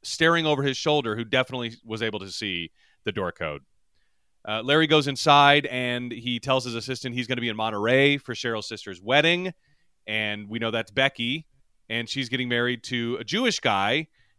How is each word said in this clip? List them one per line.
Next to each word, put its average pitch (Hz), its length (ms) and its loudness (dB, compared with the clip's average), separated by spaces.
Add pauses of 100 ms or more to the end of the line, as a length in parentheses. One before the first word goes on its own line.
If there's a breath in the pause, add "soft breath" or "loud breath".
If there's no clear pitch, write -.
staring 165 420 2
over 143 180 2
his 135 140 0
shoulder, 131 400 0
who 117 80 -4
definitely 123 580 -2
was 110 180 -6
able 107 180 -4
to 95 120 -14
see 87 400 -6 (320)
the 107 80 -4
door 92 220 -4
code. 76 280 -6 (840)
Uh, 110 160 -4
Larry 151 220 4
goes 151 220 4
inside 143 580 6
and 123 460 -4
he 117 280 -4
tells 131 260 0
his 117 100 -6
assistant 120 400 -8
he's 123 120 -4
gonna 123 140 -4
be 120 80 -2
in 107 60 -4
Monterey 117 600 2
for 127 180 -10
Cheryl's 113 320 -6
sister's 98 340 -12
wedding. 165 520 2 (520)
And 104 440 -4
we 110 100 -6
know 113 100 -2
that's 113 220 -4
Becky. 131 560 -2 (420)
And 117 180 -4
she's 131 220 -6
getting 127 180 -4
married 120 380 -2
to 120 340 -4
a 117 40 -10
Jewish 214 360 -2
guy 113 480 0 (320)